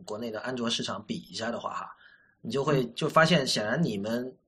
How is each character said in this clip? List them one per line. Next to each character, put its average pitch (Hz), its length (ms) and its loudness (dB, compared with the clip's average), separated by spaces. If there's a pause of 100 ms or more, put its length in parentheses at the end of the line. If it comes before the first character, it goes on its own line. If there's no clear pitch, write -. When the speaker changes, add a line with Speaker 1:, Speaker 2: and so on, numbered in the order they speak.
Speaker 1:
国 107 140 -8
内 117 140 -6
的 107 80 -6
安 127 160 -6
卓 117 120 -2
市 117 140 -2
场 107 240 -6
比 117 120 -6 (120)
一 - 60 -16
下 113 160 -4
的 110 80 -4
话 - 100 -6
哈， - 180 -8 (540)
你 - 80 -10
就 135 140 0
会， 147 180 4
Speaker 2:
嗯。 120 140 -2
Speaker 1:
就 156 120 -2
发 160 160 8
现 160 220 6
显 120 180 0
然 117 200 0
你 110 160 0
们 123 340 -2 (140)